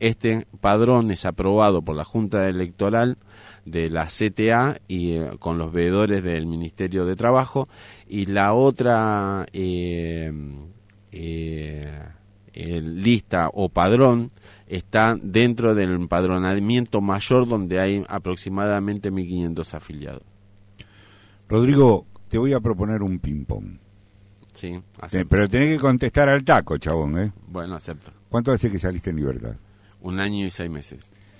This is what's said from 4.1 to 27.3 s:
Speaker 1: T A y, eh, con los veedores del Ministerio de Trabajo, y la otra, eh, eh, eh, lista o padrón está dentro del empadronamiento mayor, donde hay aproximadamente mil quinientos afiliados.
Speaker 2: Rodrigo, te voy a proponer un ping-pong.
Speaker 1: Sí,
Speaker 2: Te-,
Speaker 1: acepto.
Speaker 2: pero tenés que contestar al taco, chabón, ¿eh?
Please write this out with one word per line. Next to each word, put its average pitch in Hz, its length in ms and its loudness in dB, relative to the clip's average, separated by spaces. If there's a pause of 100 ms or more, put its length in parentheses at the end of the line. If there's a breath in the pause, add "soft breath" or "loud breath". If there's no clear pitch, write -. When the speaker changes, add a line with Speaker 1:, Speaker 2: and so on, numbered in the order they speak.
Speaker 1:
T 110 240 2
A 127 340 0
y, 87 240 -2
eh, 82 260 -2
con 85 200 -4
los 80 120 -4
veedores 95 520 2
del 82 240 -4
Ministerio 87 580 -4
de 90 120 -2
Trabajo, 127 520 0 (400 loud breath)
y 101 160 -4
la 98 300 2
otra, 110 1000 2
eh, 85 800 -4 (800)
eh, 78 920 -8 (520)
eh, 82 260 -6
lista 90 720 -2
o 98 160 -2
padrón 117 640 4 (360 soft breath)
está 110 540 0
dentro 113 540 2
del 95 200 2
empadronamiento 92 1080 0
mayor, 101 480 2
donde 95 300 -2
hay 98 300 0
aproximadamente 101 1040 -4
mil 95 160 -4
quinientos 85 480 -4
afiliados. 73 480 -14 (1300 soft breath)
Speaker 2:
Rodrigo, 123 580 6 (220)
te - 100 -4
voy 135 140 2
a 127 80 2
proponer 107 420 -2
un 95 160 -2
ping-pong. 73 600 -6 (760)
Speaker 1:
Sí, 87 200 -12
Speaker 2:
Te-, 90 100 -12 (180)
Speaker 1:
acepto. 90 280 -4
Speaker 2:
pero 101 200 4
tenés 139 260 2
que 147 60 -2
contestar 135 480 2
al 139 160 4
taco, 101 340 4
chabón, 78 400 -2
¿eh? 101 140 -2 (140)